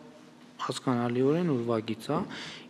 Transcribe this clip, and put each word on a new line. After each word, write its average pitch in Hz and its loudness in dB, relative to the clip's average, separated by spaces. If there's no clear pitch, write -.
հասկանալիորեն 131 2
ուրվագիծ 113 0
է, 151 0